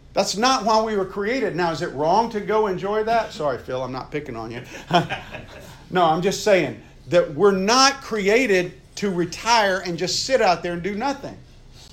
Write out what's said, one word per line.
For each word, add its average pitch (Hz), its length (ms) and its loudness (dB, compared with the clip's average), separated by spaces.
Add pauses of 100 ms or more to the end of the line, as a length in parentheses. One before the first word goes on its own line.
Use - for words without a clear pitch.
(140)
That's 190 240 -2
not 254 260 2
why 220 200 4
we 226 120 -2
were 196 100 0
created. 202 500 -4
Now, 170 160 0
is 151 100 -6
it 170 120 -4
wrong 165 360 2
to 208 100 -6
go 208 280 0
enjoy 196 360 -2
that? 220 300 0
Sorry, 143 240 -2
Phil, 127 240 -6
I'm 127 100 -6
not 127 200 -10
picking 143 240 -8
on 113 160 -10
you. 120 100 -10 (300)
<laughs> 175 100 4 (880)
No, 175 160 4
I'm 160 160 4
just 185 220 -2
saying 165 380 2 (280)
that 165 240 4
we're 196 180 4
not 240 500 4
created 208 720 2 (220)
to 202 140 -4
retire 190 760 0
and 170 120 -4
just 175 280 -4
sit 262 160 2
out 180 220 2
there 175 100 -4
and 175 80 -6
do 202 140 -6
nothing. 220 420 -6 (560)